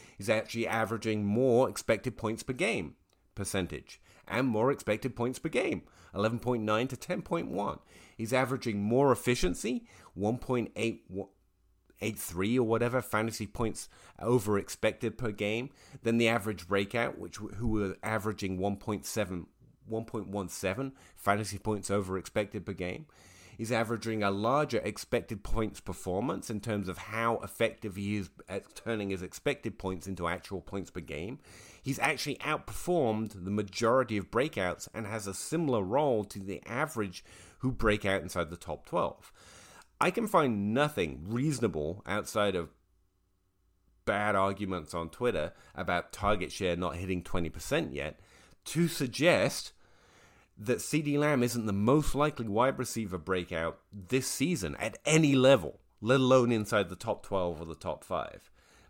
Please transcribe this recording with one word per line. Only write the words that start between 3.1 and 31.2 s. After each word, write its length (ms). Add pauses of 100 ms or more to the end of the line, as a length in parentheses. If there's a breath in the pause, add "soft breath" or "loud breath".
percentage 680 (260 soft breath)
and 200
more 240
expected 440
points 220
per 120
game, 340 (320 loud breath)
eleven 240
point 240
nine 240
to 100
ten 240
point 280
one. 300 (360 loud breath)
He's 180
averaging 480
more 300
efficiency, 760 (300 loud breath)
one 220
point 380
eight 280 (1000)
eight 180
three 380
or 80
whatever 360
fantasy 460
points 420 (300 loud breath)
over 380
expected 600
per 140
game 380 (340 loud breath)
than 140
the 100
average 400
breakout, 500
which 180
w-, 200
who 140
were 340
averaging 540
one 200
point 280
seven, 420 (380)
one 200
point 220
one 220
seven 440 (220 loud breath)
fantasy 420
points 320
over 280
expected 480
per 80
game. 320 (520 loud breath)
He's 140
averaging 500
a 80
larger 480
expected 640
points 360
performance 720
in 80
terms 280
of 120
how 380
effective 580
he 220
is 120 (180)
at 280
turning 340
his 140
expected 560
points 260
into 220
actual 340
points 300
per 80
game. 400 (420 loud breath)